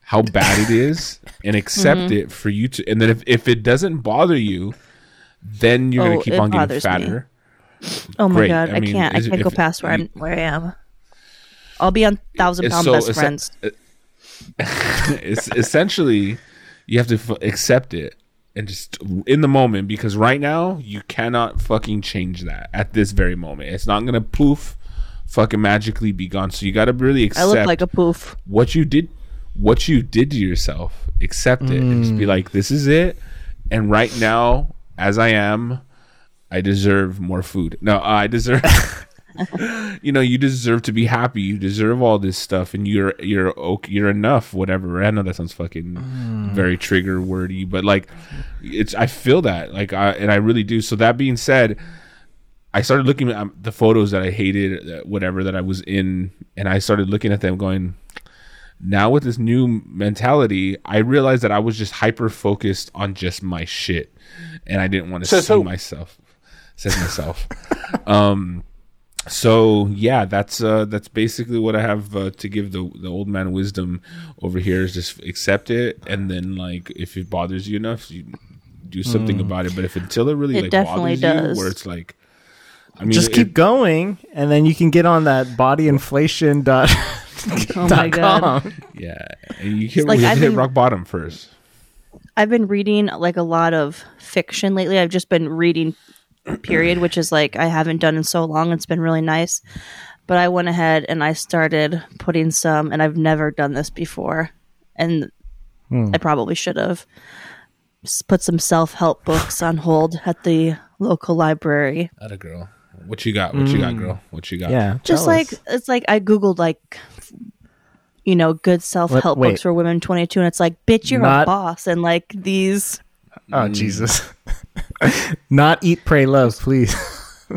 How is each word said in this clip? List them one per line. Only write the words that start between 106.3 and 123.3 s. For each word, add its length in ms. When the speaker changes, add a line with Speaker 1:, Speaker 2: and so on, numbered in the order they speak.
Speaker 2:
should 220
have 280
s-, 200
put 180
some 180
self-help 640
books 360
on 160
hold 480
at 180
the 320
local 360
library. 760
Speaker 1:
Atta 160
girl. 320
What 200
you 80
got? 200
What 140
you 120
got, 140
Speaker 3:
Mm. 60
Speaker 1:
girl? 200
What 200
you 60
got? 140
Speaker 3:
Yeah, 320
Speaker 2:
Just 220
Speaker 3:
tell 80
Speaker 2:
like, 200
Speaker 3:
us. 140
Speaker 2:
it's 200
like 220
I 100
Googled, 380
like, 400
you 100
know, 180
good 300
self-help 400
Speaker 3:
What, 140
wait. 140
Speaker 2:
books 100
for 120
women 280
twenty-two, 380
and 80
it's 120
like, 260
"Bitch, 260
you're 100
Speaker 3:
Not 220
Speaker 2:
a 20
boss," 420
and, 140
like, 340
these 640